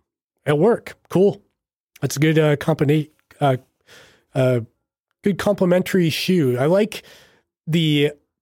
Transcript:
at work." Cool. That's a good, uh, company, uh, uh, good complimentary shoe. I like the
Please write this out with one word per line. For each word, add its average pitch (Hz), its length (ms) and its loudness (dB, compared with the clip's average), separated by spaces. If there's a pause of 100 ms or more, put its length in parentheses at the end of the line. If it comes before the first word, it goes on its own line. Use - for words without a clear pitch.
(460)
at 147 120 0
work." 208 400 -2 (120)
Cool. 196 320 0 (600)
That's 139 160 -6
a - 20 -6
good, 156 200 2
uh, 151 160 2
company, 151 540 -2 (300)
uh, 135 180 0 (760)
uh, 127 280 0 (600)
good 202 160 -2
complimentary 185 720 0
shoe. 139 480 0
I 127 80 -2
like 196 380 0 (640)
the 151 440 0 (300)